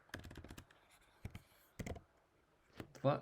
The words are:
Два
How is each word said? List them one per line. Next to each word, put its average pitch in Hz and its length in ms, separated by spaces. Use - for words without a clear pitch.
Два 143 280